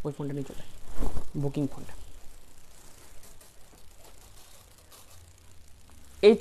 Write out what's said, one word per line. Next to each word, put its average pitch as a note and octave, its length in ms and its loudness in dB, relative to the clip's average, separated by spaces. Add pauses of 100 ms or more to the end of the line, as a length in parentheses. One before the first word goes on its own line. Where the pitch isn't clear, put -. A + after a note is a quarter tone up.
ওই C#3+ 100 -6
ফোনটা C#3+ 200 -8
নিয়ে C#3 120 -6
চলে - 160 -6
আয়, - 60 -8 (720)
বুকিং C#3+ 300 -2
ফোনটা। - 220 -6 (4000)
এই A3+ 120 10